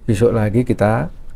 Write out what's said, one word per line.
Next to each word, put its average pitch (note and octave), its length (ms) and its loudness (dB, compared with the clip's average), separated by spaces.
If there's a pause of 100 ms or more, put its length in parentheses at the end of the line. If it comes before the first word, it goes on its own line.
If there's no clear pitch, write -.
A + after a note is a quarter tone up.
Besok A2+ 240 2
lagi A2 320 0
kita, A#2 480 0 (240)